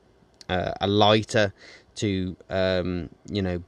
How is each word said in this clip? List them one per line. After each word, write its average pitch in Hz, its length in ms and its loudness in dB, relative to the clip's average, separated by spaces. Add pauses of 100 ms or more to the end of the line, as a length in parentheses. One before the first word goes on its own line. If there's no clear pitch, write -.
(500)
uh, 90 320 -2
a 95 60 0
lighter 104 640 4 (420)
to, 95 400 -2 (140)
um, 92 600 -2 (200)
you 101 140 -2
know, 90 240 -2